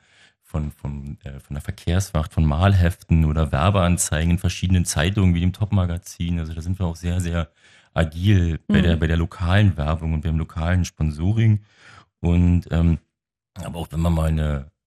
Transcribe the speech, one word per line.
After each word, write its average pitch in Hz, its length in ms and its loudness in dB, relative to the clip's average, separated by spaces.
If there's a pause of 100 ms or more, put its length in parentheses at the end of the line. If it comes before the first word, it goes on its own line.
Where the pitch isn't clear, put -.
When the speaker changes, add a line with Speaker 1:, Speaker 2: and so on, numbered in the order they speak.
(420)
Speaker 1:
von, 76 300 -8
von, 71 520 -12
äh, 69 160 -14
von - 140 -16
der 71 80 -8
Verkehrswacht, - 720 -4
von 80 140 2
Malheften 85 800 2
oder 76 260 0
Werbeanzeigen 85 800 2
in 87 80 4
verschiedenen 90 460 0
Zeitungen 92 500 2
wie 85 60 0
dem 90 120 0
Top-Magazin. 87 840 -4
Also 80 140 -8
da 80 100 -10
sind 92 160 -6
wir 92 80 -2
auch 82 80 -6
sehr, 87 260 -4
sehr 85 280 -4 (440)
agil 85 720 2
bei 208 120 2
Speaker 2:
Mhm. 92 40 4
Speaker 1:
der, 85 140 4
bei 78 100 0
der 82 100 0
lokalen 90 600 0
Werbung 80 360 -2
und 78 80 -2
beim 80 160 -2
lokalen 85 460 -2
Sponsoring. 101 760 0 (600)
Und, 87 520 2
ähm, 82 260 2 (560)
aber - 240 -12
auch 82 140 -8
wenn 78 100 -4
wir 85 80 2
mal 80 200 0
eine, 76 420 -4 (160)